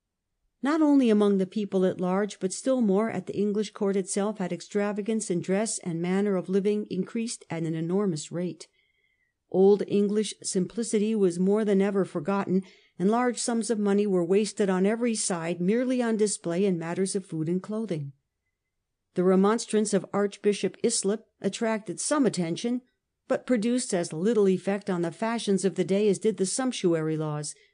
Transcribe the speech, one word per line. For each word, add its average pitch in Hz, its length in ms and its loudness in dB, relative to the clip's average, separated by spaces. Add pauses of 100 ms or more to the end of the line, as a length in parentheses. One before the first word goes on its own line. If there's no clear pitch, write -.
(600)
Not 311 220 2
only 277 260 6
among 208 300 4
the 190 80 0
people 196 380 0
at 180 160 0
large, 196 400 -2
but 185 120 -4
still 262 280 0
more 214 300 2
at - 160 -8
the - 100 -8
English 208 340 -2
court 196 260 -2
itself, 202 420 -2
had 175 140 -4
extravagance 208 800 -4
in 175 100 0
dress 196 380 -2
and 165 240 -4
manner 190 340 0
of 180 120 -4
living 208 420 0
increased 226 580 -6
at 165 140 -6
an 165 120 -2
enormous 165 580 -2
rate. 170 340 -8 (840)
Old 196 360 6
English 202 560 0
simplicity 214 720 -2
was 185 240 2
more 202 260 2
than 196 160 4
ever 196 240 2
forgotten, 185 600 -2 (340)
and 180 100 2
large 240 300 2
sums 226 320 -4
of 220 80 0
money 202 280 2
were 185 180 2
wasted 196 440 2
on 185 160 2
every 226 300 0
side 175 460 -4
merely 247 420 0
on 226 140 0
display 202 480 0
in 190 140 2
matters 175 360 -4
of 190 100 -4
food 160 240 -4
and 185 140 0
clothing. 185 500 -6 (1000)
The 185 80 0
remonstrance 208 720 2
of 180 180 0
Archbishop 202 680 -2
Islip 220 420 -2 (160)
attracted 202 600 -4
some 294 260 2
attention, 190 560 -2 (460)
but - 180 -2
produced 240 480 0
as 175 180 -2
little 196 360 2
effect 196 420 0
on 175 120 -2
the 165 100 -2
fashions 208 520 -2
of 185 120 0
the 185 80 0
day 196 240 2
as 185 100 2
did 220 180 0
the 190 100 0
sumptuary 170 720 0
laws 151 380 -6 (200)